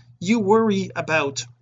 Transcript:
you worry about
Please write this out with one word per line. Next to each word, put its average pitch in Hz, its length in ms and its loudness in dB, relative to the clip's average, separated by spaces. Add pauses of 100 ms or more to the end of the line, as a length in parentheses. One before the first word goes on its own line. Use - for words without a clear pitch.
(200)
you 214 180 2
worry 208 560 2
about 156 500 -2 (160)